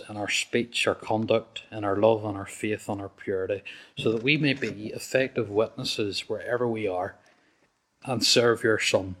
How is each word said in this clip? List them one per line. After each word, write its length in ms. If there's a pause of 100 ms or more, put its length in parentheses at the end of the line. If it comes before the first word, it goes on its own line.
in 80
our 140
speech, 580
our 80
conduct, 760
in 120
our 120
love, 280
and 140
our 80
faith, 420
and 140
our 80
purity, 540 (340)
so 140
that 120
we 140
may 160
be 340
effective 640
witnesses 800
wherever 380
we 200
are 280 (880)
and 200
serve 400
your 160
Son 420